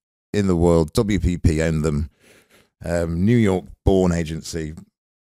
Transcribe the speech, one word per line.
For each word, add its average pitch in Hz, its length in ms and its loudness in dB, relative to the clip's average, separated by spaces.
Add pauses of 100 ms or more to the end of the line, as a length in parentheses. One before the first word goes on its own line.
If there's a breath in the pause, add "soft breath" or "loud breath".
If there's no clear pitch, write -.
(320)
in 101 140 0
the 90 100 2
world. 82 380 2
W 104 260 0
P 87 160 0
P 78 260 0
owned 80 220 0
them. 76 240 -2 (760 soft breath)
Um, 85 440 -2
New 120 100 4
York 95 300 0 (180)
born 92 280 2
agency, 80 600 -6 (640)